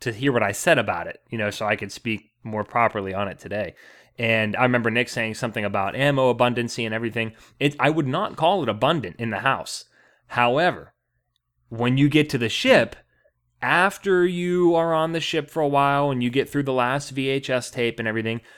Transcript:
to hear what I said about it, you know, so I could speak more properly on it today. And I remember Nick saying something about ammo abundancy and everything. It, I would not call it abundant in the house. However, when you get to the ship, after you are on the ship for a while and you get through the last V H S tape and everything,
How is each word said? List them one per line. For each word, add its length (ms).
to 120
hear 180
what 120
I 80
said 260
about 300
it, 220
you 80
know, 120
so 160
I 100
could 160
speak 400
more 200
properly 500
on 140
it 120
today. 340
And 360
I 80
remember 280
Nick 180
saying 260
something 300
about 300
ammo 380
abundancy 520
and 80
everything. 400
It, 200
I 100
would 180
not 280
call 280
it 60
abundant 480
in 140
the 80
house. 460
However, 680
when 280
you 100
get 220
to 80
the 100
ship, 480
after 640
you 500
are 180
on 200
the 60
ship 300
for 120
a 60
while 440
and 120
you 60
get 200
through 140
the 100
last 360
V 200
H 200
S 220
tape 280
and 80
everything, 340